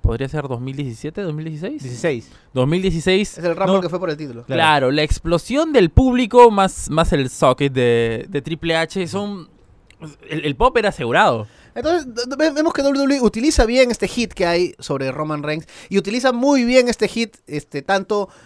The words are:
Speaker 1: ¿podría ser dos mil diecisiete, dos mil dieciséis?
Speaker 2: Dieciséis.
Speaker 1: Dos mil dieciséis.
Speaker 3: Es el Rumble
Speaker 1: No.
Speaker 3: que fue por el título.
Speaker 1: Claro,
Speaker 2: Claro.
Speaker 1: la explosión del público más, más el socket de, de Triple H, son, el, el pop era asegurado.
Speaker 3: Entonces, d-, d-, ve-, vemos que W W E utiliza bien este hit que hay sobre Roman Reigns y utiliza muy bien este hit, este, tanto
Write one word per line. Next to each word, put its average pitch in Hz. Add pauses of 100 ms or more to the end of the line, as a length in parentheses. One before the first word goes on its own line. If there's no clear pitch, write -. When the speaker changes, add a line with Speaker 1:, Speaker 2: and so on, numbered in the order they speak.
Speaker 1:
¿podría 120
ser 143
dos 123
mil 131
diecisiete, 143
dos 175
mil 156
dieciséis? 165
Speaker 2:
Dieciséis. 123 (200)
Speaker 1:
Dos 127
mil 175
dieciséis. 185
Speaker 3:
Es 165
el 170
Rumble 190
Speaker 1:
No. 190
Speaker 3:
que 175
fue 175
por 180
el 147
título. 120
Speaker 1:
Claro, 131
Speaker 2:
Claro. 143
Speaker 1:
la 151
explosión 233
del 190
público 247
más, 196
más 160
el 135
socket 139
de, 120
de 143
Triple 165
H, 165
son, 196 (800)
el, 156
el 143
pop 247
era 208
asegurado. 131 (300)
Speaker 3:
Entonces, 302
d-, 240
d-, 262
ve-, 311
vemos 302
que 294
W 277
W 277
E -
utiliza 247
bien 247
este 202
hit -
que 180
hay 170
sobre 135
Roman 151
Reigns 151 (200)
y 190
utiliza 240
muy 254
bien 247
este 220
hit, 226
este, 143
tanto 196 (180)